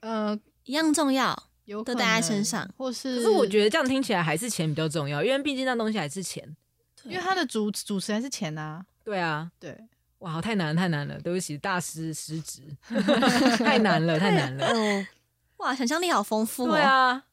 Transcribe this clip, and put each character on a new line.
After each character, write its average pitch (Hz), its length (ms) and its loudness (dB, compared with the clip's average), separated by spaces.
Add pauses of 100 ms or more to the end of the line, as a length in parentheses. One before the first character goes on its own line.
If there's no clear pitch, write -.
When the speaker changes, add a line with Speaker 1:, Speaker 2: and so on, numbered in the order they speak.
Speaker 1:
呃， 214 380 -2 (260)
Speaker 2:
一 254 80 -8
样 302 220 4
重 285 180 4
要， 247 240 2 (280)
Speaker 1:
有 214 180 -8
可 247 100 -6
能， 240 60 -2
Speaker 2:
都 - 20 0
带 226 200 4
在 220 60 0
身 214 180 0
上。 208 320 -4
Speaker 1:
或 262 160 -6
是 254 240 -6
Speaker 3:
可 240 60 -2
是 440 60 4
我 359 180 6
觉 208 180 4
得 214 40 6
这 220 80 2
样 302 100 2
听 269 160 2
起 254 100 -2
来 180 100 2
还 156 140 0
是 226 120 -4
钱 175 200 -2
比 151 60 -2
较 160 140 -2
重 147 200 -2
要， 147 160 -2
因 233 60 2
为 269 120 2
毕 277 140 -2
竟 262 100 -2
那 254 80 0
东 220 160 0
西 214 80 -2
还 151 100 -2
是 190 140 -8
钱。 - 340 -10 (460)
Speaker 2:
对。 262 100 -12
Speaker 1:
因 359 60 -4
为 359 40 -4
他 370 120 0
的 359 100 0
主-， 214 280 -2
主 - 260 -4
持 185 140 -4
还 214 80 0
是 262 100 -6
钱 156 260 -6
啊。 156 300 -10 (180)
Speaker 3:
对 202 140 -4
啊。 165 400 -2
Speaker 1:
对。 156 180 -14 (440)
Speaker 3:
哇， 165 200 -6
太 214 140 -2
难 160 200 0
了， 165 60 2
太 185 80 0
难 147 180 -2
了， 143 140 -10
对 175 120 -4
不 185 60 -2
起， 151 200 -6
大 185 200 -2
师 160 360 -8
失 156 260 -8
职。 - 220 -14 (260)
<laughs> 240 720 4
太 254 220 4
难 165 240 4
了， 165 140 2
太 202 120 2
难 135 260 0
了。 135 120 -2
Speaker 4:
嗯。 208 380 0 (520)
Speaker 2:
哇， 294 160 -2
想 254 120 -2
象 302 140 0
力 359 100 0
好 226 120 2
丰 220 240 0
富 247 180 -4
哦。 247 60 2
Speaker 3:
对 311 100 4
啊。 262 520 4